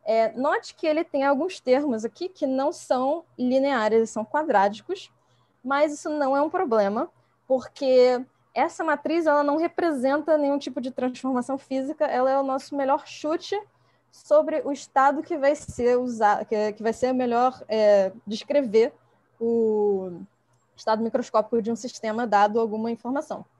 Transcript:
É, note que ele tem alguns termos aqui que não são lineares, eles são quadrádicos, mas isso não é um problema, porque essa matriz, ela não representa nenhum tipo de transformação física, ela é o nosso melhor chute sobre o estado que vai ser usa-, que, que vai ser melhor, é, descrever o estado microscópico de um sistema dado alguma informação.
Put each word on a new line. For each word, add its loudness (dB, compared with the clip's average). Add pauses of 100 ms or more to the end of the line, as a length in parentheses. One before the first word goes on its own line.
É, 0
note -2
que -8
ele 0
tem -2
alguns 0
termos 0
aqui -8
que -6
não 0
são -2 (140)
lineares, 2
eles 2
são -8
quadrádicos, -2 (520)
mas 0
isso -10
não 0
é 2
um 0
problema, 0 (380)
porque 2 (280)
essa -2
matriz, -2
ela 4
não 0
representa 0
nenhum 0
tipo -8
de -8
transformação -4
física, -4
ela 0
é 2
o 0
nosso -4
melhor 0
chute -6 (520)
sobre 2
o -4
estado 0
que -6
vai 2
ser 0
usa-, 0
que, -2
que -14
vai 0
ser -2
melhor, 0
é, 4 (160)
descrever 2 (460)
o 0 (560)
estado -2
microscópico 0
de -4
um -2
sistema -6
dado 4
alguma -2
informação. -6 (140)